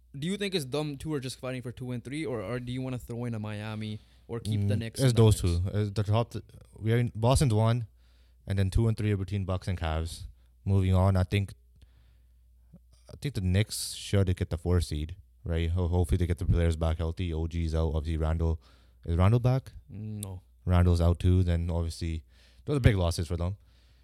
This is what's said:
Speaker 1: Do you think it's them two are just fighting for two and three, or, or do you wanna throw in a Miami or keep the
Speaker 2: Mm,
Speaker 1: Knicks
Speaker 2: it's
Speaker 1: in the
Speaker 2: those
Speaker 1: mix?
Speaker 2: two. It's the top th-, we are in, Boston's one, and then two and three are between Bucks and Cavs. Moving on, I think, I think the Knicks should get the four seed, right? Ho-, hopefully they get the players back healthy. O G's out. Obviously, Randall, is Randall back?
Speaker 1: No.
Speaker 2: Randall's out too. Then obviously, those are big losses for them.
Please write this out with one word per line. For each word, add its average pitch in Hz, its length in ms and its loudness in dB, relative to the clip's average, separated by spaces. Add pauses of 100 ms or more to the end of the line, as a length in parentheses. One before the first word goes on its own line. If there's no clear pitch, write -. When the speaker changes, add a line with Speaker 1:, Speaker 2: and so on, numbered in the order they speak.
(180)
Speaker 1:
Do 139 80 -6
you 190 100 -2
think 202 180 -4
it's 170 120 -2
them 143 300 -4
two 156 180 -8
are 143 60 -4
just 123 200 -10
fighting 127 220 -8
for 123 100 -10
two 123 200 -10
and 120 120 -6
three, 147 200 -8
or, 131 160 -6
or 113 200 -6
do 123 120 -8
you 127 100 -6
wanna 127 160 -6
throw 120 260 -10
in 117 100 -4
a 110 40 -6
Miami 107 640 -8 (280)
or 117 120 -8
keep 104 280 0
the 101 60 2
Speaker 2:
Mm, - 40 0
Speaker 1:
Knicks 113 220 -6
Speaker 2:
it's 135 100 4
Speaker 1:
in 117 60 0
the 117 60 8
Speaker 2:
those 110 200 6
Speaker 1:
mix? 87 200 2
Speaker 2:
two. 98 160 -4
It's 104 140 -2
the 101 100 -2
top 107 300 0
th-, 110 120 -10 (340)
we 110 140 -2
are 117 60 4
in, 120 160 -2
Boston's 120 400 4
one, 113 320 2 (600)
and 101 120 -2
then 98 120 2
two 117 180 2
and 107 80 0
three 104 160 0
are 101 40 2
between 95 280 -4
Bucks 90 240 -4
and 90 100 -2
Cavs. 80 440 -4 (420)
Moving 95 300 4
on, 92 220 4
I 92 80 4
think, 101 280 -2 (1600)
I - 100 -16
think - 140 -6
the 107 60 -4
Knicks 92 540 0
should 95 420 2
get - 140 -2
the 80 60 -2
four 90 240 2
seed, 76 360 -4 (280)
right? 82 260 0
Ho-, 90 180 0
hopefully 90 300 2
they 85 80 0
get 82 120 -2
the 85 80 -6
players 85 300 4
back 80 220 0
healthy. 85 340 -4
O 80 140 -2
G's 80 280 -2
out. 80 200 0
Obviously, 80 220 -2
Randall, 80 440 0 (440)
is 85 120 -2
Randall 104 240 4
back? 123 320 0 (160)
Speaker 1:
No. 104 520 -10 (240)
Speaker 2:
Randall's 90 360 6
out 85 180 4
too. 90 240 4
Then 85 280 0
obviously, 82 520 -4 (420)
those 147 140 -2
are - 20 -2
big 120 160 6
losses 85 320 0
for 87 80 -4
them. 87 200 -4 (480)